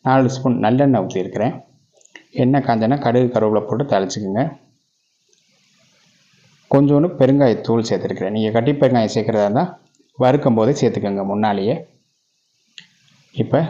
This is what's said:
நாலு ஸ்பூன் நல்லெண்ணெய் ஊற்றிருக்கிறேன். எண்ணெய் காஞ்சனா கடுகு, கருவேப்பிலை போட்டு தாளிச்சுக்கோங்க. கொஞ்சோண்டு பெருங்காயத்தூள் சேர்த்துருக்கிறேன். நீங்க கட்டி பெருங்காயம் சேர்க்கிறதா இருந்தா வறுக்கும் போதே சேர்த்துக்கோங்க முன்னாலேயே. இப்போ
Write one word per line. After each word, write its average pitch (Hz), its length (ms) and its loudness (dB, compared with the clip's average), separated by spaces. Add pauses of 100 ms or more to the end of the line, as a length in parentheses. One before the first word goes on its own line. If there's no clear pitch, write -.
நாலு 131 260 4
ஸ்பூன் 123 320 -2
நல்லெண்ணெய் 127 400 2
ஊற்றிருக்கிறேன். 95 500 -4 (880)
எண்ணெய் 131 260 2
காஞ்சனா 113 380 0
கடுகு, 123 280 2
கருவேப்பிலை 107 360 0
போட்டு 120 240 -4
தாளிச்சுக்கோங்க. 98 500 -2 (2250)
கொஞ்சோண்டு 147 340 4 (120)
பெருங்காயத்தூள் 120 680 2
சேர்த்துருக்கிறேன். 98 480 -4
நீங்க 110 200 -2
கட்டி 127 160 0 (100)
பெருங்காயம் 120 320 2
சேர்க்கிறதா 104 320 0
இருந்தா 131 180 -2 (580)
வறுக்கும் 131 360 2
போதே 123 240 2
சேர்த்துக்கோங்க 101 500 -2
முன்னாலேயே. 104 420 -2 (1700)
இப்போ 131 240 0